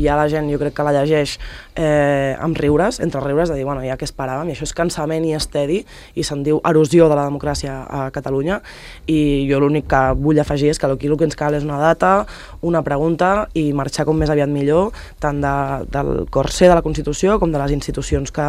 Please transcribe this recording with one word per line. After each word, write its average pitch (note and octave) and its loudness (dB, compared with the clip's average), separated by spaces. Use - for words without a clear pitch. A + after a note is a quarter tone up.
ja D3 4
la D3+ 4
gent, D3+ 0
jo C#3+ -2
crec D3 -2
que D3 0
la D3 2
llegeix, D3 2
eh, C#3+ 2
amb D#3+ -2
riures, D#3 2
entre C3+ -4
riures, D3 0
de D#3 -2
dir, C3+ -4
"Bueno, C3+ -4
ja C3 -4
què C#3+ -10
esperàvem?" C#3 -6
I B2+ -8
això D3 -8
és - -10
cansament D#3+ -2
i D#3+ 0
és - -4
tedi, D3 -2
i E3 -4
se'n C#3+ -6
diu D3+ 2
erosió D#3+ 6
de D3+ 4
la C#3+ 0
democràcia C#3+ -6
a C#3 -6
Catalunya, C#3 -2
i C#3+ 2
jo C#3 4
l'únic D3 2
que C3+ 4
vull D3 2
afegir D3 0
és - -10
que C#3 0
aquí C3+ -2
el D3+ 2
que D#3+ 2
ens - -14
cal D3 0
és C#3+ -4
una D3 -4
data, F#3 2
una E3 2
pregunta E3 0
i D3+ 0
marxar C#3+ -2
com D#3 2
més D#3 2
aviat C#3+ 2
millor, D3 2
tant C#3+ -2
de, C#3+ 0
del C#3 -2
corser C#3 2
de - 8
la E3+ 4
Constitució D3+ 0
com E3+ 0
de C#3+ -2
les C#3+ -2
institucions C#3 -4
que, D3 -2